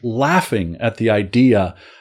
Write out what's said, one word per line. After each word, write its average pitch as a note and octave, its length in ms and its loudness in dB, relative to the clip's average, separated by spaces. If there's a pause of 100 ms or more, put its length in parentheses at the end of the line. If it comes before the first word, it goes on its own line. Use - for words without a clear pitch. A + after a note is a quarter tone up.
laughing A#2+ 760 -2
at A2+ 180 -4
the A2+ 120 -2
idea G#2 640 2 (260)